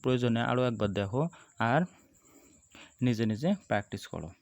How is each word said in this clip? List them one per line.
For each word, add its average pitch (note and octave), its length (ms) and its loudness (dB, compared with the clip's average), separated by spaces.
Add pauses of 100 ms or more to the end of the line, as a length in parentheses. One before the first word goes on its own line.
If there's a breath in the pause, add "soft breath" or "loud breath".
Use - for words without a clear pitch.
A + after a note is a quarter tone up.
প্রয়োজনে B2 380 2
আরও A#2+ 220 0
একবার G#2+ 300 0
দেখো G2+ 360 -2 (300 loud breath)
আর A#2+ 240 2 (1200 loud breath)
নিজে A#2 240 2
নিজে A#2+ 280 0 (120)
প্র্যাকটিস G#2 400 -4
করো। D#2+ 240 -10 (120)